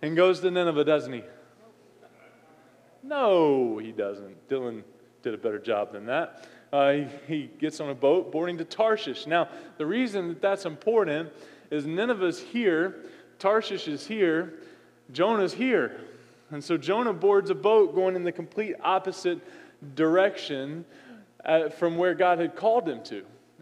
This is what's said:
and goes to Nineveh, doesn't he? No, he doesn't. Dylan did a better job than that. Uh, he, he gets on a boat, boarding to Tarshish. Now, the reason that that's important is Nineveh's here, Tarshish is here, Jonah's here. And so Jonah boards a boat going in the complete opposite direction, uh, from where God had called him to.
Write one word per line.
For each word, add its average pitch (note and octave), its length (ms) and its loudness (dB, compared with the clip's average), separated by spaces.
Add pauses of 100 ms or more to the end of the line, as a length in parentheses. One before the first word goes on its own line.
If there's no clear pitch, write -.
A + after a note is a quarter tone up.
and D#3+ 160 -4
goes F3+ 240 6
to F3+ 100 0
Nineveh, E3+ 320 2
doesn't C#3 300 0
he? A#2 100 -10 (1800)
No, E3 760 4
he A2 160 -10
doesn't. G2+ 560 -8
Dylan A#2+ 340 -4 (380)
did A#2 120 -6
a G#2+ 40 -8
better G#2 220 -4
job G#2 340 -2
than G#2 140 -14
that. D3+ 380 -6 (280)
Uh, C#3 180 4
he, C#3+ 160 0 (180)
he D3+ 320 -6
gets D3+ 220 -4
on C#3+ 100 -8
a C3+ 60 -6
boat, D3 340 4
boarding E3+ 280 -4
to E3 80 -8
Tarshish. G#3+ 640 0
Now, E3 200 2 (300)
the D#3 80 -4
reason G3+ 420 -2
that E3 140 -8
that's G3 240 0
important D#3+ 680 0 (400)
is D3 140 -2
Nineveh's F#3 520 0
here, F#3 600 0 (420)
Tarshish G3+ 480 0
is C#3+ 180 -6
here, F3+ 500 0 (580)
Jonah's F#3+ 400 2
here. G3 480 0 (500)
And D3 100 -10
so E3+ 140 -2
Jonah G3 380 0
boards F#3+ 360 4
a F3+ 60 0
boat G3 400 4
going F#3 220 2
in F3 80 -4
the E3+ 80 -2
complete F#3 480 -6
opposite F#3 580 -2 (560)
direction, D#3+ 880 0 (600)
uh, D#3+ 240 2
from E3 260 -2
where F3+ 180 2
God F3 260 4
had E3 180 -2
called A3 320 2
him A#2 160 -6
to. G2+ 180 -10 (380)